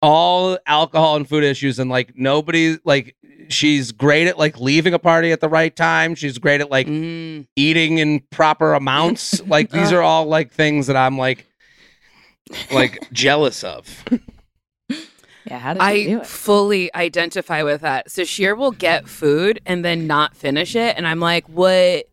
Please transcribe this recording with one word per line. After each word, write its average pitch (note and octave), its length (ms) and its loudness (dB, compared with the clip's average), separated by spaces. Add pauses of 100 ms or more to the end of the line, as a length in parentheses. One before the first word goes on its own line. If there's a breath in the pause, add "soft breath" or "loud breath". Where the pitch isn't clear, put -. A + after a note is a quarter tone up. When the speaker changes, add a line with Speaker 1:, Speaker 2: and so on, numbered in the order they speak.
Speaker 1:
all F3+ 640 2
alcohol D#3 500 2
and D3 140 -4
food D3+ 140 0
issues, C#3 340 -2
and, B2+ 140 -4
like, B2+ 260 -2
nobody, D#3 640 0
like, C#3 320 0 (340)
she's C#3+ 420 0
great D3 360 2
at, F3+ 120 -2
like, D3+ 200 0
leaving D3+ 360 2
a E3 40 2
party E3 320 2
at D#3+ 100 0
the D#3 80 0
right D#3+ 260 0
time. E3 400 0
She's C3+ 240 -8
great C#3+ 220 2
at, C#3+ 100 -6
like, C3 160 0
Speaker 2:
Mm. D#3+ 580 -8 (100)
Speaker 1:
eating D#3+ 440 2
in D3+ 220 0 (100)
proper D#3 420 2
amounts. D3 680 -2
Speaker 3:
<laughs> - 40 -14
Speaker 1:
Like, D3+ 240 0
these E3 200 0
Speaker 3:
Ugh. E3 40 2
Speaker 1:
are F3 80 4
all, D#3+ 240 2
like, D#3 260 -2
things D3 360 0
that C3+ 80 0
I'm, C3 240 2
like, B2+ 260 -4 (1300 soft breath)
like, B2+ 380 -2
Speaker 3:
<laughs> - 40 -20
Speaker 1:
jealous C#3 500 0
of. - 400 -14 (1400 loud breath)
Speaker 3:
Yeah, B2+ 140 -12
how B2+ 160 -6
does F#3 80 0
she G3 40 2 (160)
Speaker 2:
I - 40 -4
Speaker 3:
do G#3+ 140 -2
it? - 40 -14
Speaker 2:
fully G3+ 680 0
identify E3+ 680 -4
with D3 200 -2
that. C3+ 280 -4
So - 140 -6
Sashir G3 340 -2
will C4+ 140 0
get E3+ 360 -2
food E3 600 0
and F3+ 180 -2
then E3+ 220 -4
not D3+ 280 0
finish D3+ 400 -4
it, A#3 220 0
and E3+ 100 -4
I'm E3 120 -4
like, E3+ 280 0
"What? F3+ 640 2